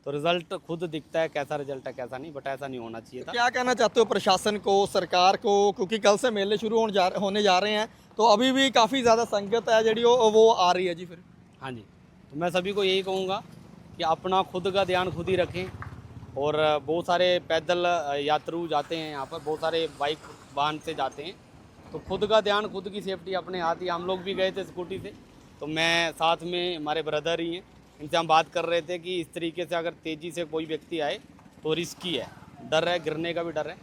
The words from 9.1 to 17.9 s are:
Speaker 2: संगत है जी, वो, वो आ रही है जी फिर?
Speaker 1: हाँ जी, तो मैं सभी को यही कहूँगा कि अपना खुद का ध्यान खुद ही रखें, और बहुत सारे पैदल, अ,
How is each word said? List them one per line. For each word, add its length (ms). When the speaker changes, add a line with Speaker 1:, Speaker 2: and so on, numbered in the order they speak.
Speaker 2:
संगत 440
है 140
जी, 200
वो, 280
वो 200
आ 200
रही 140
है 100
जी 100
फिर? 180
Speaker 1:
हाँ 100
जी, 100
तो 80
मैं 100
सभी 220
को 120
यही 180
कहूँगा 420
कि 60
अपना 380
खुद 300
का 120
ध्यान 280
खुद 180
ही 60
रखें, 360
और 480
बहुत 200
सारे 340
पैदल, 360
अ, 300